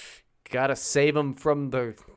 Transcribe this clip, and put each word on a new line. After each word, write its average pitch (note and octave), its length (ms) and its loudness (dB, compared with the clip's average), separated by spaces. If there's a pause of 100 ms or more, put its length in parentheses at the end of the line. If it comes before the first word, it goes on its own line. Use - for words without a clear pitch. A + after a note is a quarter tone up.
(500)
"Gotta C3+ 260 0
save D3 420 2
'em C#3 180 -2
from C#3+ 340 0
the, A#2+ 260 -4 (220)